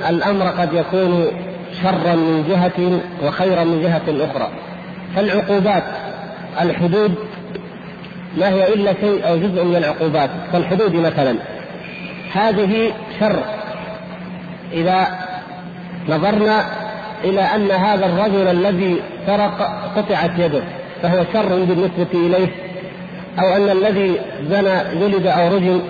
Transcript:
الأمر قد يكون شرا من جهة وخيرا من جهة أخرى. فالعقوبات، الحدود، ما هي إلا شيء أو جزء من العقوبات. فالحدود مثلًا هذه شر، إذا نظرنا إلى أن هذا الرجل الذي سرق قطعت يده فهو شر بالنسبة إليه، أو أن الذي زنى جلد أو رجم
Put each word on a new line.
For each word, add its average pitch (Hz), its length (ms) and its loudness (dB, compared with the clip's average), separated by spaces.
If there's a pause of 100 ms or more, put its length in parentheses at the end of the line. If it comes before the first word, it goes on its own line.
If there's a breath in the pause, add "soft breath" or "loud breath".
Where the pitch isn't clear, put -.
الأمر 185 360 2
قد 175 280 0
يكون 175 540 2 (560)
شرا 175 320 2
من 160 340 2
جهة 180 500 2 (280)
وخيرا 185 360 2
من 165 180 2
جهة 160 440 0
أخرى. 127 240 -2 (680)
فالعقوبات، 196 680 2 (760)
الحدود، 175 540 2 (1200)
ما 185 120 2
هي 190 240 4
إلا 202 200 2
شيء 202 340 2
أو 170 100 4
جزء 180 260 2
من 175 120 4
العقوبات. 151 540 2 (240)
فالحدود 175 420 2
مثلًا 151 400 2 (1000)
هذه 214 580 2 (280)
شر، 185 240 2 (1300)
إذا 180 360 2 (1000)
نظرنا 208 560 2 (580)
إلى 190 180 2
أن 202 300 2
هذا 190 340 2
الرجل 196 420 2
الذي 180 520 2 (280)
سرق 202 540 0 (140)
قطعت 202 420 0
يده 151 240 2 (400)
فهو 175 220 2 (100)
شر 208 160 2
بالنسبة 180 640 2
إليه، 180 340 4 (920)
أو 185 160 4
أن 202 140 4
الذي 190 500 2 (300)
زنى 185 500 2
جلد 190 280 2
أو 175 280 4
رجم 185 340 2